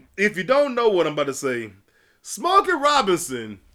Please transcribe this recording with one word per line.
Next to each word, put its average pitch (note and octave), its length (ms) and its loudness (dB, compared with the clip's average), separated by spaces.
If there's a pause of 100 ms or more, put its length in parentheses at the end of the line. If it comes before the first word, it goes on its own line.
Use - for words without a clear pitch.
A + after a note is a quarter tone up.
(160)
if G3+ 200 0
you F#3 80 -4
don't C4+ 300 2
know A#3 140 2
what F3 180 2
I'm D3+ 60 -2
about D3 160 -2
to C3 60 -6
say, A#2+ 380 -6 (500)
Smokey F#4+ 500 0
Robinson, F#3 880 0 (140)